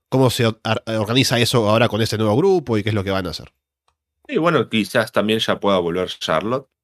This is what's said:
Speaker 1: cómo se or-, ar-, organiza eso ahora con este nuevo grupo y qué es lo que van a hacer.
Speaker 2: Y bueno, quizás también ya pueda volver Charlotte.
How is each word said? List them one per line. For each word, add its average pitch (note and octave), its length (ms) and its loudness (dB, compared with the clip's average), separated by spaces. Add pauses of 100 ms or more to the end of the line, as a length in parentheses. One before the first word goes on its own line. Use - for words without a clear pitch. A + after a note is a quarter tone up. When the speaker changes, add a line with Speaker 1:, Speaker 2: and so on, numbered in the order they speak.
(100)
Speaker 1:
cómo C3 180 4
se A#2 180 0
or-, A2+ 180 -2
ar-, A2 180 -2 (160)
organiza A#2 420 0
eso A#2 300 2
ahora A2+ 180 2
con G#2+ 140 -2
este G#2+ 160 -4
nuevo G#2+ 180 2
grupo D#3+ 400 2
y G#2 60 -2
qué G#2 80 -2
es G#2+ 40 -2
lo G2+ 100 -2
que F#2+ 60 -4
van F#2+ 160 -2
a E2 40 -6
hacer. - 220 -14 (760)
Speaker 2:
Y C#4+ 80 -4
bueno, D#3 320 2
quizás A2+ 440 0
también A2 260 0
ya G#2 220 -2
pueda G2+ 180 2
volver F2 320 -2
Charlotte. G#2 580 -4 (160)